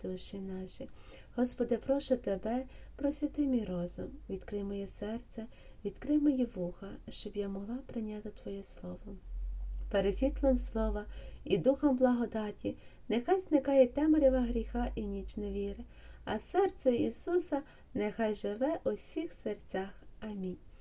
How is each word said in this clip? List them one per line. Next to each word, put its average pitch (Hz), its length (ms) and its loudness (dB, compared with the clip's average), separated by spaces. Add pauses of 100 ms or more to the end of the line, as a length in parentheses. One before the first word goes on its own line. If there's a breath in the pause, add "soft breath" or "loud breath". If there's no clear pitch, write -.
душі 185 360 -6
наші. 190 500 -8 (460 loud breath)
Господи, 240 420 0
прошу 269 400 2
Тебе, 220 460 -2 (320 loud breath)
просвіти 294 460 0
мій 254 240 2
розум, 180 420 -4 (220)
відкрий 202 340 -6
моє 196 240 -4
серце, 220 580 -8 (400 soft breath)
відкрий 294 320 0
мої 277 280 4 (100)
вуха, 180 360 -6 (180)
щоб 202 280 -8
я 196 120 -2
могла 202 360 -4
прийняти 214 440 -6
Твоє 196 340 -8
Слово. 180 520 -12 (760)
Перед 196 260 2
світлом 269 400 4
Слова 220 480 0 (380 loud breath)
і - 140 4
Духом 262 400 6
благодаті 226 800 2 (320 soft breath)
нехай 320 320 4
зникає 269 460 8
темрява 285 520 6
гріха 240 560 0
і 226 60 -4
ніч 196 360 -6
невіри, 202 460 -4 (420 soft breath)
а 220 140 -2
серце 359 560 4
Ісуса 277 640 0 (320 loud breath)
нехай 208 420 0
живе 233 480 0
у 214 80 0
всіх 320 420 -6
серцях. 196 560 -6 (300)
Амінь. 190 380 -6 (240 soft breath)